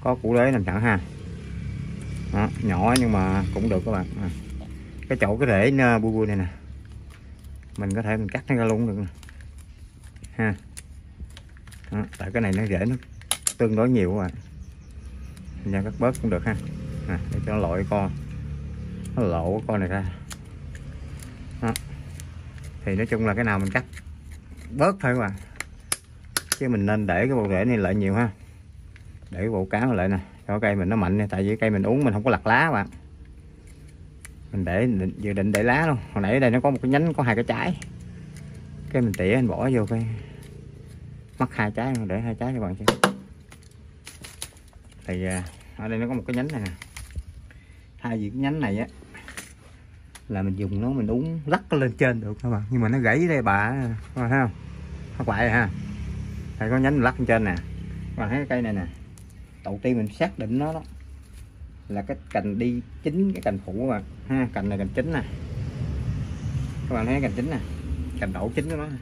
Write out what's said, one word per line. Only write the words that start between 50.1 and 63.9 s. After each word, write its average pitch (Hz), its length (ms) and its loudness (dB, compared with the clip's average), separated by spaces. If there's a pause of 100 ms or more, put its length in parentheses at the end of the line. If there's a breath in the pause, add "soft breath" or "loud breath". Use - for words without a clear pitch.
là 98 140 -2
mình 95 140 0
dùng 101 260 -2
nó 120 80 0
mình 131 160 0
uống 151 400 0
lắc - 260 2
lên 131 200 4
trên 123 280 4
được 107 220 -6
các 123 80 2
bạn, 107 200 2
nhưng 123 100 4
mà 113 80 4
nó 131 100 4
gãy 127 300 6
đây 143 140 4
bà, 104 280 4 (440)
các 127 60 -2
bạn 120 100 2
thấy 135 100 6
không? 117 100 4 (680)
Nó - 60 -2
quậy 113 260 4
ha. 113 180 6 (920)
Đây 107 120 0
có 131 80 6
nhánh 135 160 6
mình 135 80 6
lắc 127 160 4
lên 127 80 0
trên 113 180 6
nè. 92 100 2 (640)
Các - 60 -2
bạn 107 60 -2
thấy 117 100 0
cái 285 100 -2
cây 123 140 2
này 110 100 0
nè. 95 140 -2 (800)
Đầu 98 180 -6
tiên 127 140 2
mình 107 120 0
xác 165 300 -2
định 117 200 -2
nó 151 140 0
đó 160 100 -6 (1080)
là 101 140 -4
cái 95 140 -6 (140)
cành 101 280 0
đi 120 220 2 (220)
chính 190 300 2
cái 185 100 -6
cành 101 220 0
phụ 90 160 -8
các 131 100 0